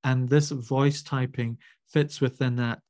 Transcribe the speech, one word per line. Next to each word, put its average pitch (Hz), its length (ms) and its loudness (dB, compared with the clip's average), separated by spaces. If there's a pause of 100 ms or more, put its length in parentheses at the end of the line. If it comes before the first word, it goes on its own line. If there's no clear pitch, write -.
And 127 240 0
this 147 220 4
voice 139 520 0
typing 127 560 -4 (280)
fits 147 340 -2
within 127 360 0
that 120 340 -2